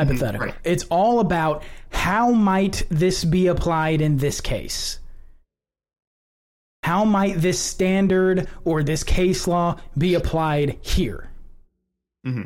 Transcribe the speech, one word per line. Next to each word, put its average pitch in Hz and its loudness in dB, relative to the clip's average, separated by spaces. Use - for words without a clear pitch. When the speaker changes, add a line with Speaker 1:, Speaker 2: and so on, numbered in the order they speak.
Speaker 1:
hypothetical. 123 -2
Speaker 2:
Right. - -10
Speaker 1:
It's 175 -2
all 220 2
about 160 0
how 220 0
might 196 2
this 175 0
be 180 4
applied 160 2
in 151 2
this 139 -2
case? - -6
How 180 2
might 196 2
this 170 2
standard 185 2
or 156 0
this 151 -2
case - 2
law 170 0
be 175 2
applied 156 0
here? - -2
Speaker 2:
Mm-hmm. 123 -4